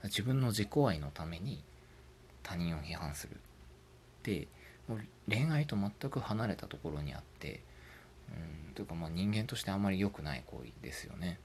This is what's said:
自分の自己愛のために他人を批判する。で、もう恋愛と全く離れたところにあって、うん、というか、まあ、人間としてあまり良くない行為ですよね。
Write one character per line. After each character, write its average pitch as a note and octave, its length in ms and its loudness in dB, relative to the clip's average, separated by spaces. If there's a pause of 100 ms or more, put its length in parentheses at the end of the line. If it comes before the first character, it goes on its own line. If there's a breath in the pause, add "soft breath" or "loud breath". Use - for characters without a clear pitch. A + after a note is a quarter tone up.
自 G2+ 180 0
分 C3 180 4
の B2+ 100 6
自 G#2 180 4
己 - 20 -10 (180)
愛 E2 120 6
の C#2+ 100 -2
た D#2+ 160 -6
め E2 140 -6
に G2+ 240 -4 (840 loud breath)
他 F2+ 80 -4
人 E2+ 220 2
を - 20 -2
批 D#2+ 160 -4
判 D#2 180 -2
す - 140 -6
る。 - 100 -10 (840)
で、 F#2+ 240 2 (400 loud breath)
も A#2 80 0
う G#2+ 40 -2 (300)
恋 B2+ 220 4
愛 D3+ 140 6
と A#2+ 100 -2
全 G2+ 160 2 (180)
く C#3 100 0
離 A2 280 2
れ F#2+ 80 2
た - 120 -8
と - 100 -8
こ D#2+ 140 -4
ろ D2 100 -2
に C#2+ 120 -2
あ C#2+ 60 -8
っ - 40 -12 (160)
て、 - 220 -8 (680 loud breath)
う D#2 420 -8
ん、 - 20 -14
と G#2 80 -8
い - 20 -2
う - 20 -2
か、 E2 100 -6
ま E2 120 -2
あ、 - 20 -4
人 F#2 240 2
間 G#2+ 120 4
と A#2+ 100 -4
し - 80 -4
て G2 80 0
あ F#2+ 60 2
ま G2+ 140 4
り F#2+ 80 4
良 G2+ 100 4
く D2+ 140 -6
な C#2+ 120 0
い C2 100 -6
行 - 180 -10
為 C2 80 -10 (100)
で C2 120 -8
す - 100 -8
よ - 140 -10
ね。 F2 280 -2